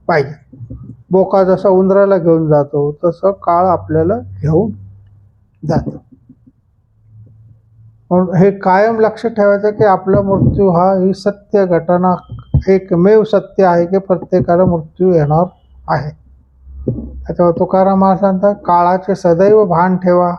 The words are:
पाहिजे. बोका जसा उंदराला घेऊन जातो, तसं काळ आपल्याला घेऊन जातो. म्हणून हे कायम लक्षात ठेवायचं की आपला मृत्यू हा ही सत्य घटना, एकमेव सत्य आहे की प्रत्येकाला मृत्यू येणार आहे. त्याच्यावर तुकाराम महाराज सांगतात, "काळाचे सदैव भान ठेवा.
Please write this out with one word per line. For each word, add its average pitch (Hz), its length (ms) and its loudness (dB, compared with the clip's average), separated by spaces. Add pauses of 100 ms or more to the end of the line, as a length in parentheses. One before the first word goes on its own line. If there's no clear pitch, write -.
पाहिजे. 151 380 -4 (640)
बोका 190 340 2
जसा 185 240 0
उंदराला 190 500 2
घेऊन 160 300 0
जातो, 147 560 -2
तसं 175 260 -2
काळ 180 360 0
आपल्याला 165 520 -2
घेऊन 156 520 -4 (960)
जातो. - 360 -6 (2000)
म्हणून 185 260 0
हे 190 140 4
कायम 196 500 0
लक्षात 220 300 -2
ठेवायचं 202 400 0
की 208 140 0
आपला 196 380 2
मृत्यू 196 480 0
हा 180 220 2
ही 190 220 0
सत्य 202 520 -2
घटना, 180 480 0 (540)
एकमेव 190 560 2
सत्य 196 400 -2
आहे 170 220 2
की 190 120 -2
प्रत्येकाला 180 640 0
मृत्यू 180 480 -2
येणार 156 320 2 (440)
आहे. 147 220 -4 (1160)
त्याच्यावर 170 320 0
तुकाराम 190 420 0
महाराज 190 200 2
सांगतात, 202 340 0
"काळाचे 185 600 0
सदैव 190 500 2
भान 180 320 0
ठेवा. 180 420 0